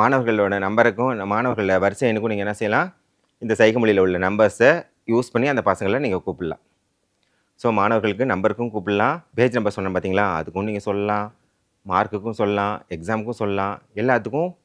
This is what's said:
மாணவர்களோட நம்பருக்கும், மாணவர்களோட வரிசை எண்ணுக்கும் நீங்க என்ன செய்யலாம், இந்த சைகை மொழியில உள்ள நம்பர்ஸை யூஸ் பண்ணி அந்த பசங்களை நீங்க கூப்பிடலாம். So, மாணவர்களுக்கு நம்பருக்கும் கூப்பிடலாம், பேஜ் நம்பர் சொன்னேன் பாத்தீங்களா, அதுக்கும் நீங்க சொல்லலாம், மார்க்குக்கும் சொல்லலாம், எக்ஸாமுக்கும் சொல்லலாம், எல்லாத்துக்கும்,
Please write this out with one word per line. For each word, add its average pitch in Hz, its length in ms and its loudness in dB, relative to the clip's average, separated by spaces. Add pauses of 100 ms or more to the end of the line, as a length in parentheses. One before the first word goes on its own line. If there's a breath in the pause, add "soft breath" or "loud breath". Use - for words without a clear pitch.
மாணவர்களோட 113 540 2 (120)
நம்பருக்கும், 113 460 2 (200)
மாணவர்களோட 107 520 0
வரிசை 101 240 0
எண்ணுக்கும் 110 260 -2
நீங்க 101 120 -4
என்ன 104 140 -6
செய்யலாம், 113 280 0 (540)
இந்த 113 180 -2
சைகை 110 220 6
மொழியில 104 240 6
உள்ள 90 120 2 (100)
நம்பர்ஸை 107 420 4 (420)
யூஸ் 120 220 0
பண்ணி 120 180 0
அந்த 120 180 -2
பசங்களை 98 360 0
நீங்க 95 180 -2
கூப்பிடலாம். 87 380 -6 (960)
So, 123 80 0 (100)
மாணவர்களுக்கு 107 540 0
நம்பருக்கும் 104 420 -2
கூப்பிடலாம், 104 420 0 (220)
பேஜ் 120 200 2
நம்பர் 104 180 -2
சொன்னேன் 95 200 -4
பாத்தீங்களா, 95 300 0 (120)
அதுக்கும் 82 300 -6
நீங்க 104 200 -6
சொல்லலாம், 104 380 -2 (600)
மார்க்குக்கும் 101 540 -2
சொல்லலாம், 101 340 0 (200)
எக்ஸாமுக்கும் 107 460 -6
சொல்லலாம், 98 340 -2 (260)
எல்லாத்துக்கும், 123 500 -2 (140)